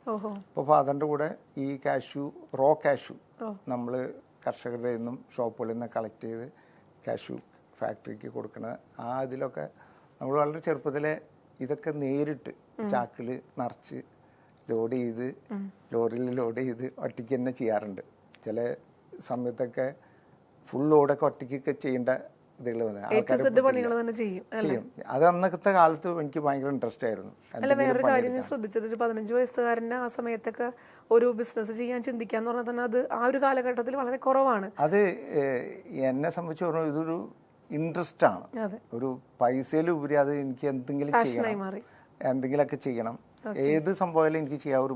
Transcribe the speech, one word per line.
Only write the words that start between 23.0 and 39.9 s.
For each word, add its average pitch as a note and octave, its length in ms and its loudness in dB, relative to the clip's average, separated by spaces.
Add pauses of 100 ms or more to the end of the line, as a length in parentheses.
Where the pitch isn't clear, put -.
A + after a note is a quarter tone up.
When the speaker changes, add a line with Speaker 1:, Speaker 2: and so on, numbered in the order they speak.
Speaker 1:
A G#2 80 -8
to - 80 2
Speaker 2:
ആൾക്കാരെ B3 260 2
Speaker 1:
Z - 20 4
Speaker 2:
കിട്ടില്ല. B3+ 220 4
Speaker 1:
പണികൾ A#3+ 340 2
തന്നെ A#3 200 -2
ചെയ്യും, F#3+ 320 -4
അല്ലേ? G#3+ 160 0
Speaker 2:
ചെയ്യും. A#2+ 160 -2 (300)
അത് D3 160 6
അന്നത്തെ F3+ 480 2
കാലത്ത് D#3+ 300 6 (120)
എനിക്ക് D3+ 260 -4
ഭയങ്കര C#3 280 0
ഇൻട്രസ്റ്റ് A#2+ 340 -4
ആയിരുന്നു. G2 220 -4
Speaker 1:
അല്ല, - 260 -20
Speaker 2:
എന്തെങ്കിലും C#4 220 4
Speaker 1:
വേറൊരു B3+ 240 2
കാര്യം C4+ 120 6
ഞാൻ B3 80 4
Speaker 2:
പണിയെടുക്കാം. B3 260 -2
Speaker 1:
ശ്രദ്ധിച്ചത്, A3 420 -4
ഒരു A3+ 120 -6
പതിനഞ്ച് A3 320 -2
വയസ്സുകാരന് A#3+ 680 0
ആ - 20 -2 (120)
സമയത്തൊക്കെ A#3 500 -4 (420)
ഒരു A#3 160 8 (120)
ബിസിനസ് A3+ 420 -4
ചെയ്യാൻ B3 280 -2
ചിന്തിക്കാന്ന് A#3 420 -4
പറഞ്ഞാൽ A#3 200 -2
തന്നെ A#3+ 180 -2
അത് B3 240 0
ആ A#3 180 0
ഒരു C4 140 2
കാലഘട്ടത്തിൽ B3+ 520 0
വളരെ C4 200 -2 (100)
കുറവാണ്. C4 440 4 (160)
Speaker 2:
അത്, F#3+ 120 4 (420)
ഏ, - 20 6 (680)
എന്നെ C#3+ 260 2
സംബന്ധിച്ച് E3+ 280 -4
പറഞ്ഞാൽ D#3+ 280 2
ഇതൊരു D#3+ 260 -2 (520)
ഇൻട്രസ്റ്റ് D#3+ 600 0
ആണ്. - 140 -8 (180)
Speaker 1:
അതെ. G3+ 160 -6 (120)
Speaker 2:
ഒരു B2+ 280 -4 (200)
പൈസയിലുപരി C#3+ 760 2